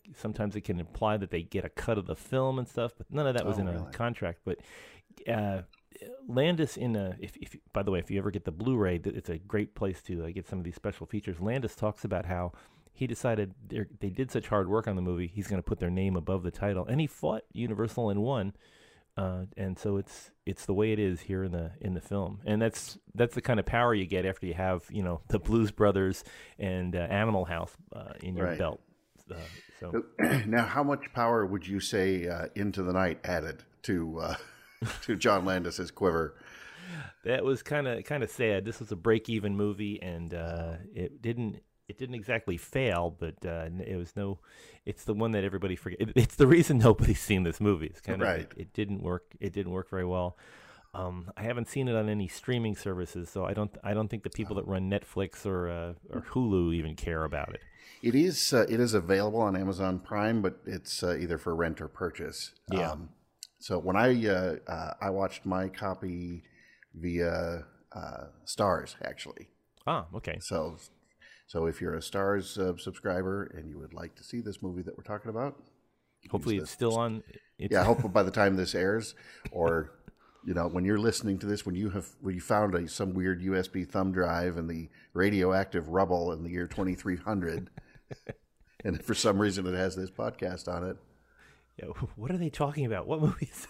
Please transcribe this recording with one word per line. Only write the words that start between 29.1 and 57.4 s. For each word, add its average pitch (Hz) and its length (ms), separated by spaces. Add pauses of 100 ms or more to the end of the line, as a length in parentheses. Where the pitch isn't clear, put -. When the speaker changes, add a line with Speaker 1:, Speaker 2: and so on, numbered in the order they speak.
Speaker 1:
Uh, 85 60 (440)
so 92 240 (160)
Speaker 2:
<clears throat> 123 280
now, 113 180
how 143 180
much 143 300
power 117 320
would 92 220
you 98 120
say, 92 480
uh, 85 280
Into 98 260
the 90 120
Night 92 300
added 80 400 (200)
to, 82 360
uh, 80 160 (360)
<laughs> - 320
to 110 120
John 95 300
Landis's 90 460
quiver? 82 420 (920)
Speaker 1:
That 123 200
was 131 180
kinda, 135 400
kinda 139 260
sad. 101 380
This 113 140
was 110 120
a 104 40
break-even 110 600
movie, 104 460
and, 85 320
uh, 82 400 (220)
it 92 260
didn't, 117 400 (280)
it - 80
didn't 127 180
exactly 110 420
fail, 87 600
but, 80 160 (100)
uh, 82 200
n-, 87 200
it 95 120
was 87 180
no, 98 240 (460)
it's - 200
the 110 80
one 113 180
that 101 120
everybody 95 320
forget. 90 260
It, 113 140
it's 117 200
the 139 120
reason 160 300
<laughs> 117 120
nobody's - 300
seen 92 240
this 82 180
movie. 90 260
It's - 140
kinda, 95 240
Speaker 2:
Right. 87 140
Speaker 1:
it, 76 180
it 90 160
didn't 101 280
work. 87 240 (140)
It 98 140
didn't 92 200
work 92 160
very 92 160
well. 90 320 (560)
Um, 90 420
I 107 80
haven't 117 240
seen 135 200
it 117 80
on 107 140
any 104 200
streaming 113 460
services, 90 540
so 92 160
I 95 80
don't, 104 300
I 104 100
don't 107 160
think 110 140
the - 60
people 104 280
that 95 100
run 95 220
Netflix 98 560
or, 90 240
uh, 85 240 (160)
or - 120
Hulu 95 540
even 80 200
care 80 300
about 76 280